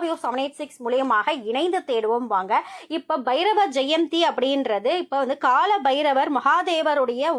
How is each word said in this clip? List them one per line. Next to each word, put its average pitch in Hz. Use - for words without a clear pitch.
வியூ 320
செவன் 254
எயிட் 285
சிக்ஸ் 277
மூலியமாக 254
இணைந்து 320
தேடுவோம் 226
வாங்க. 190
இப்ப 320
பைரவ 392
ஜெயந்தி 320
அப்படின்றது 247
இப்ப 269
வந்து 269
கால 339
பைரவர் 285
மகாதேவருடைய 294